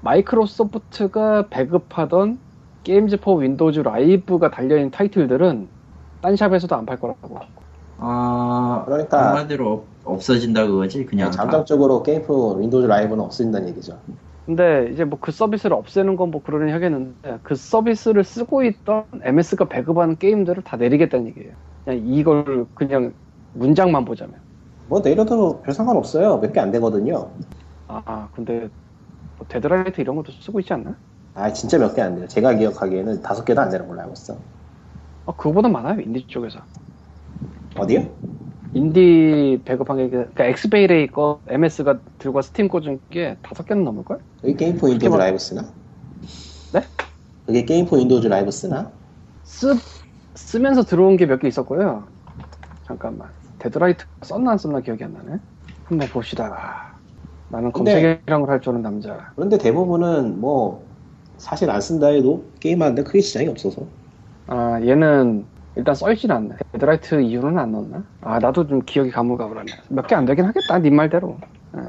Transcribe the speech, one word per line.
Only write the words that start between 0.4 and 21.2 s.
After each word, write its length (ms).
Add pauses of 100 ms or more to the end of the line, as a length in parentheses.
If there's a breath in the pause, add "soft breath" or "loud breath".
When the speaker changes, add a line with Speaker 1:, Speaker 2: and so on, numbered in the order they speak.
Speaker 1:
배급하던 880 (460)
게임즈 360
포 160
윈도우즈 440
라이브가 720
달려있는 420
타이틀들은 760 (540)
딴 140
샵에서도 400
안 100
팔 120
거라고. 420 (580)
Speaker 2:
아, 880
Speaker 3:
그러니까 420
Speaker 2:
한마디로 440
없-, 120 (200)
없어진다 640
그거지? 380
그냥 260
Speaker 3:
네, 60
잠정적으로 680
게임 200
포 320
윈도우즈 320
라이브는 380
없어진다는 460
얘기죠. 280 (480)
Speaker 1:
근데 460
이제 120
뭐 160
그 120
서비스를 440
없애는 400
건 140
뭐 120
그러려니 300
하겠는데 680
그 120
서비스를 680
쓰고 400
있던 400 (180)
엠에스가 440
배급하는 520
게임들을 460
다 140
내리겠다는 500